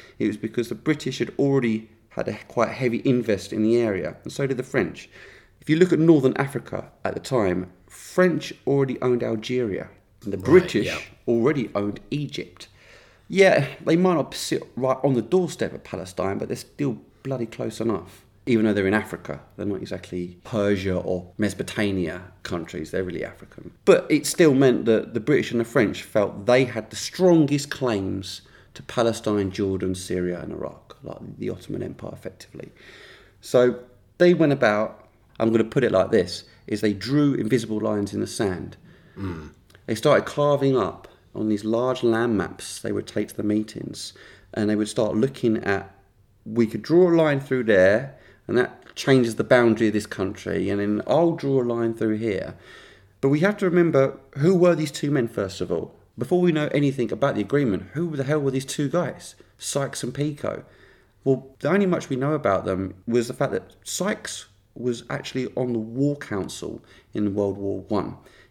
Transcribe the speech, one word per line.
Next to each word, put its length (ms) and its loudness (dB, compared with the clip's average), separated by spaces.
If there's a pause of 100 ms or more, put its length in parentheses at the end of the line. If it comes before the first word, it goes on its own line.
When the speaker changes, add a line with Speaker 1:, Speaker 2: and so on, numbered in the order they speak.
(200)
Speaker 1:
It 80 0
was 100 -2
because 320 -6
the 60 -10
British 440 -4
had 180 -4
already 520 0 (200)
had 180 -6
a 100 -6 (100)
quite 220 -2
heavy 360 -4
invest 480 0
in 80 -2
the 160 4
area, 460 -2
and 80 -12
so 160 -4
did 100 -4
the 60 -4
French. 460 -4 (520)
If 80 -4
you 60 4
look 180 4
at 60 4
northern 380 6
Africa 520 -6 (140)
at 100 -2
the 60 -8
time, 500 0 (180)
French 680 0 (120)
already 360 2
owned 200 0
Algeria, 680 -4 (340)
and 100 -8
the 40 -4
Speaker 2:
Right, 80 -10
Speaker 1:
British 420 6
Speaker 2:
yeah. 120 -4 (280)
Speaker 1:
already 480 2
owned 240 -2 (100)
Egypt. 600 -8 (580)
Yeah, 400 6 (180)
they 120 4
might 180 4
not 180 -2
sit 300 -4 (140)
right 260 0
on 100 4
the 80 2
doorstep 520 -2
of 100 -14
Palestine, 540 -4
but 100 -6
they're 100 -6
still 400 -4 (240)
bloody 240 -6
close 360 -8
enough, 420 -4 (220)
even 200 4
though 80 2
they're 140 2
in 60 2
Africa. 480 -4 (160)
They're 80 -8
not 160 -4
exactly 640 -10
Persia 500 0
or 420 -4
Mesopotamia 840 -2 (220)
countries, 480 -8
they're 120 -2
really 220 -6
African. 460 -16 (120)
But 260 6
it 160 2
still 280 6
meant 320 4
that 280 2
the 60 -4
British 320 0
and 80 0
the 60 -2
French 380 0
felt 420 -2
they 180 6
had 260 -6
the 60 -14
strongest 720 2
claims 720 -4 (340)
to 80 -18
Palestine, 680 0
Jordan, 440 -2
Syria 440 -4
and 140 -10
Iraq, 500 -12
like 140 -14 (200)
the 120 -6
Ottoman 340 -8
Empire 300 -12
effectively. 560 -16 (720)
So 380 2 (380)
they 160 6
went 200 4
about, 520 0 (340)
I'm 120 2
gonna 120 4
put 200 0
it 80 2
like 200 2
this, 340 0 (220)
is 140 -4
they 120 2
drew 400 2
invisible 460 0
lines 340 -2
in 60 -2
the 80 -2
sand. 500 -4 (400)
Speaker 2:
Mm. 320 -10 (360)
Speaker 1:
They 100 -4
started 300 4
carving 520 2
up 300 -4 (260)
on 160 -2
these 140 -2
large 400 0
land 340 2
maps 440 -6
they 100 -4
would 160 -4
take 220 -4
to 80 -18
the 60 -4
meetings, 720 -4 (400)
and 160 0
they 60 2
would 140 0
start 260 -2
looking 480 0
at, 300 -4 (520)
"We 200 2
could 160 -4
draw 300 4
a 40 6
line 240 4
through 260 -2
there, 500 4 (320)
and 100 0
that 380 -2
changes 400 4
the 80 0
boundary 440 4
of 60 2
this 140 -2
country, 600 -4
and 100 -2
then 280 0
I'll 260 2
draw 280 0
a 20 0
line 300 -2
through 240 0
here." 380 -4 (640)
But 80 2
we 120 2
have 160 2
to 120 -2
remember, 480 2 (220)
who 160 4
were 200 6
these 160 -2
two 200 -4
men, 160 2
first 340 -6
of 100 -4
all? 220 -4 (240)
Before 240 0
we 100 4
know 220 0
anything 380 0
about 240 0
the 60 0
agreement, 420 0 (100)
who 220 -4
the 80 -4
hell 180 0
were 100 0
these 140 -4
two 240 -4
guys, 460 -6 (240)
Sykes 440 -6
and 100 -6
Picot? 520 -6 (580)
Well, 240 0 (120)
the 100 -2
only 160 4
much 240 0
we 60 -2
know 180 -2
about 320 0
them 300 -2 (120)
was 200 2
the 60 -8
fact 180 -2
that 200 -6 (120)
Sykes 600 -6 (280)
was 360 -4
actually 460 -6
on 180 -2
the 60 -2
War 360 -2
Council 680 -8 (300)
in 220 -2
World 220 0
War 320 -6
One. 260 -4 (360)